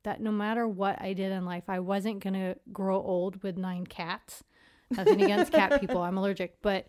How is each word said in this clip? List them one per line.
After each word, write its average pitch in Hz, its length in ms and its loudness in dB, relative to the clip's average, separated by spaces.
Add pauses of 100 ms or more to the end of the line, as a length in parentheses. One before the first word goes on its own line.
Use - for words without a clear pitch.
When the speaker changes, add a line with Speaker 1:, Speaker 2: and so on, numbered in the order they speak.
Speaker 1:
that - 180 -6
no 214 100 -2
matter 220 360 0
what 196 340 -2
I 190 120 -4
did 190 200 -2
in 185 120 -2
life, 175 240 -6
I 185 100 -2
wasn't 196 440 -2
gonna 190 320 -2 (160)
grow 190 300 0
old 185 420 -2
with 190 140 -6
nine 180 300 -4
cats. - 560 -10 (460)
Nothing 240 340 4
against 359 300 4
cat 285 280 6
Speaker 2:
<laughs> - 0 -
Speaker 1:
people. 185 200 0
I'm 180 160 -2
allergic. 190 440 -2
But 196 280 0